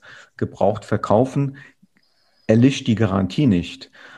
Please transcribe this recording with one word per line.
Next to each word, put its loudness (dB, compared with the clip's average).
gebraucht -4
verkaufen, -2
erlischt 2
die 2
Garantie 0
nicht. -2